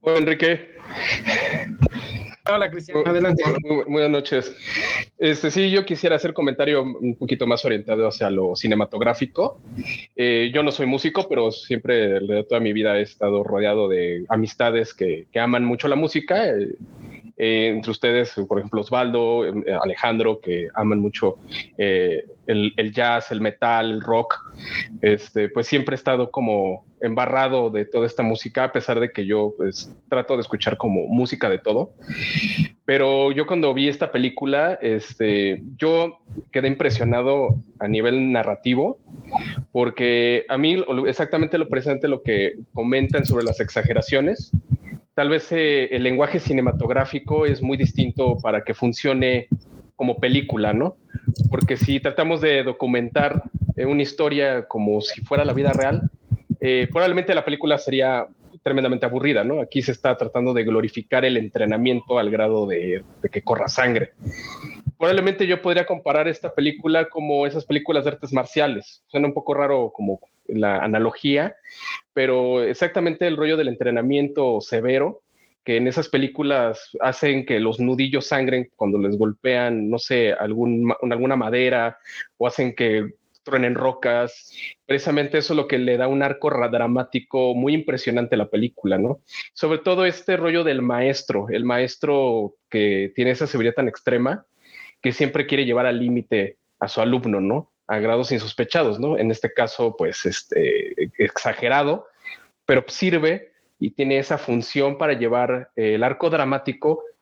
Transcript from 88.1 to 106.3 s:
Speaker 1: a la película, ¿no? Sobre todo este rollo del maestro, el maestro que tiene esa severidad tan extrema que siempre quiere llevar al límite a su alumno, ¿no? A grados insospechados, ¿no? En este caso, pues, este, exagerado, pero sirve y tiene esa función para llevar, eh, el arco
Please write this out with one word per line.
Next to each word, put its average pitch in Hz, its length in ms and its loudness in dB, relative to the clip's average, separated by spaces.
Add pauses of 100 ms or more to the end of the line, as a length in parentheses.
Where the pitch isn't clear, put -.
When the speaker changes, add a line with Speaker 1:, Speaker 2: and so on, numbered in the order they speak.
Speaker 1:
a - 20 2
la 104 100 -2
película, 107 500 0
¿no? 127 220 -2 (320)
Sobre 156 260 0
todo 185 280 2
este 180 300 -2
rollo 170 260 2
del 135 200 2
maestro, 123 680 0
el 113 140 -2
maestro 123 920 0 (160)
que 98 440 2
tiene 127 180 2
esa 143 160 -2
severidad 117 260 0
tan 135 140 0
extrema 127 580 -2 (560)
que - 100 0
siempre 131 340 0
quiere 139 180 0
llevar 123 220 2
al 120 120 0
límite 117 600 0 (220)
a 101 80 -4
su - 120 -4
alumno, 120 400 0
¿no? 110 320 -2 (140)
A 107 120 -2
grados 117 340 0
insospechados, 113 640 0
¿no? 143 200 -2
En 113 120 2
este - 220 -2
caso, 117 440 0
pues, 87 300 -2
este, - 920 -2
exagerado, 127 880 0 (580)
pero 131 240 4
sirve 170 640 0 (260)
y 113 120 -2
tiene 135 280 0
esa 139 200 -2
función 139 600 0
para 156 140 2
llevar, 123 640 0
eh, 110 180 2
el 110 80 2
arco 127 280 0